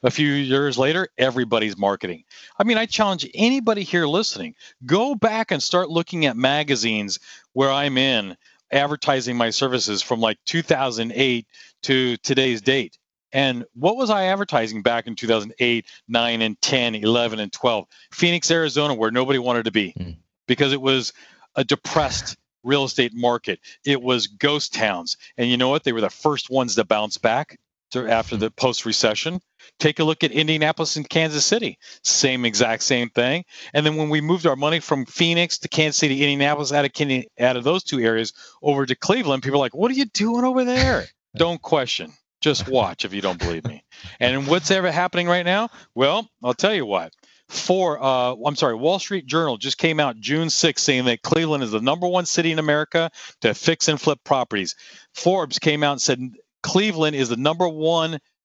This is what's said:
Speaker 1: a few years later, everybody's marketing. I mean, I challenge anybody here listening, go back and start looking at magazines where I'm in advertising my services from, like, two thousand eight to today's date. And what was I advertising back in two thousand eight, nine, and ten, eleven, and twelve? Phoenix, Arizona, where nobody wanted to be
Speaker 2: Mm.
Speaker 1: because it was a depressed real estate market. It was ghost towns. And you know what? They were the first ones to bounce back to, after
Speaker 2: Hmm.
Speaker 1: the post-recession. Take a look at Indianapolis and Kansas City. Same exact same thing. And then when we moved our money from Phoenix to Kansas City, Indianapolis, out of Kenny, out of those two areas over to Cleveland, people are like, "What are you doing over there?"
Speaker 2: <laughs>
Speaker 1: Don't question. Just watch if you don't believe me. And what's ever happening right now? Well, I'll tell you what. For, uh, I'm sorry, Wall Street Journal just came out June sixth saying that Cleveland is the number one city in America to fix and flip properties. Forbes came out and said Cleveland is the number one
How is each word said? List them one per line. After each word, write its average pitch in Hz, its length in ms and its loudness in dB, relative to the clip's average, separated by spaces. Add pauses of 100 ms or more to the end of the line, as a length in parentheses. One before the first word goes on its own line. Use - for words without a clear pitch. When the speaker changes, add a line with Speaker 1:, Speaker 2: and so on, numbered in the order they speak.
Speaker 1:
a 127 100 2
few 151 220 0
years 139 440 0
later, 156 300 0 (100)
everybody's 117 600 0
marketing. 98 480 -4 (340)
I 202 60 4
mean, 226 120 2
I 226 80 -2
challenge 202 480 -2
anybody 226 500 0
here 170 240 0
listening, 143 480 -4 (300)
go 220 300 2
back 220 360 0
and 147 120 -2
start 180 260 0
looking 165 360 -2
at 123 100 0
magazines 117 840 0 (340)
where 135 180 2
I'm 139 260 0
in 113 380 0 (360)
advertising 139 680 0
my 117 140 2
services 110 500 0
from, 117 180 -2
like, 110 260 -2
two 165 180 -2
thousand 120 520 -2
eight 123 300 0 (380)
to 127 340 0
today's 131 440 0
date. 131 360 -2 (340)
And 131 420 0
what 165 240 0
was 254 120 -2
I 196 160 2
advertising 123 560 -2
back 117 260 0
in 113 80 -10
two 117 120 -10
thousand 110 320 2
eight, 120 260 0 (220)
nine, 117 340 0
and 110 200 -2
ten, 120 340 0
eleven, 110 440 0
and 101 140 -8
twelve? 113 320 0 (260)
Phoenix, 175 400 0
Arizona, 147 440 0
where 110 160 0
nobody 131 280 0
wanted 120 260 -2
to 110 60 -2
be 98 260 0
Speaker 2:
Mm. 85 200 -10 (300)
Speaker 1:
because 135 260 2
it 135 80 -2
was 131 320 0 (420)
a 135 80 0
depressed - 720 -2 (280)
real 139 220 2
estate 123 280 0
market. 120 460 -2 (260)
It 139 160 0
was 123 260 0
ghost 143 460 -2
towns. 95 420 -2 (220)
And 120 120 0
you 123 80 2
know 127 120 2
what? 147 140 0
They 131 100 0
were 113 80 -2
the 98 80 2
first - 400 -2
ones 123 260 0
to 110 100 2
bounce 107 320 0
back 120 420 -2 (320)
to, 123 160 -4
after 113 300 0
Speaker 2:
Hmm. 98 40 -2
Speaker 1:
the 110 100 -2
post-recession. 120 880 0 (380)
Take 151 200 0
a 160 60 4
look 156 180 0
at 139 80 2
Indianapolis 156 640 0
and 151 140 -6
Kansas 156 360 0
City. 214 320 -2 (260)
Same 131 420 2
exact 113 380 2
same 120 260 0
thing. 135 340 0 (300)
And 151 120 2
then 156 120 0
when 151 120 0
we 151 120 2
moved 165 260 2
our 139 80 2
money 151 240 0
from 135 260 -2
Phoenix 170 540 0
to - 80 -10
Kansas 156 300 0
City, 143 260 2
Indianapolis, 143 480 0
out 143 140 2
of 135 80 -4
Kenny, 131 340 -2 (120)
out 123 180 2
of 120 80 -4
those 175 180 0
two 139 160 -4
areas 113 320 0 (300)
over 139 240 0
to 123 100 -2
Cleveland, 185 480 0
people 131 160 0
are 135 60 2
like, 123 100 -6
"What 214 160 0
are 262 40 -2
you 269 100 0
doing 233 400 0
over 254 180 2
there?" 247 420 0 (160)
Speaker 2:
<laughs> - 140 -20
Speaker 1:
Don't 170 260 0
question. - 520 -2 (280)
Just 135 280 0
watch 107 360 0
if 92 80 -8
you 98 80 -4
don't 92 180 -2
believe 85 260 -4
me. 76 180 -10 (380)
And 135 260 0
what's 175 240 2
ever 185 200 2
happening 175 360 -2
right 175 180 0
now? 202 240 0 (260)
Well, 160 340 0 (140)
I'll 123 100 0
tell 202 200 2
you 156 120 -2
what. 92 280 -2 (360)
For, 180 520 0
uh, 127 320 2 (120)
I'm 147 100 0
sorry, 135 200 2
Wall 156 240 0
Street 175 280 -6
Journal 147 300 0
just 131 200 -6
came 160 220 -4
out 123 200 -2
June 151 300 -2
sixth - 340 0
saying 127 220 2
that 120 160 0
Cleveland 156 420 0
is 110 80 -4
the 107 100 0
number 160 260 0
one 180 180 0
city 165 260 0
in 156 60 -2
America 156 540 0 (300)
to 107 120 2
fix - 340 0
and 151 140 0
flip 147 220 0
properties. 117 520 -2 (380)
Forbes 175 460 0
came 151 240 0
out 147 100 2
and 127 80 -6
said 127 300 -2 (320)
Cleveland 165 520 2
is 135 140 0
the 120 80 -2
number 160 300 0
one 160 520 0 (260)